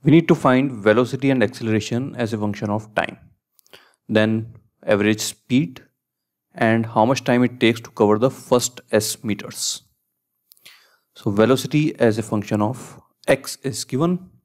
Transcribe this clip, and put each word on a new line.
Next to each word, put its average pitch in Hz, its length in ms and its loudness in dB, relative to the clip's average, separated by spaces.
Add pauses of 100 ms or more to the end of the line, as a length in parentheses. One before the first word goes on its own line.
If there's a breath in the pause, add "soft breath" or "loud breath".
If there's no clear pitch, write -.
We 143 80 4
need 165 180 6
to 175 60 6
find 131 380 2
velocity 120 580 2
and 127 120 2
acceleration 110 760 -4
as 113 160 -4
a 110 60 -6
function 104 320 -4
of 110 240 -6
time. - 240 -4 (880 soft breath)
Then 110 460 0 (320)
average 107 340 2
speed - 640 -4 (720)
and 113 320 0
how 113 180 2
much 127 200 0
time 123 200 2
it 120 160 -4
takes 113 220 2
to - 80 -20
cover 107 280 2
the 131 120 2
first - 500 -2 (100)
S 107 320 -2
meters. - 600 -8 (1300 soft breath)
So - 160 -6
velocity 127 680 0
as 113 180 2
a 113 40 -6
function 104 400 -4
of - 380 -8 (280)
x - 340 -4
is 123 220 -8
given 170 460 -4 (140)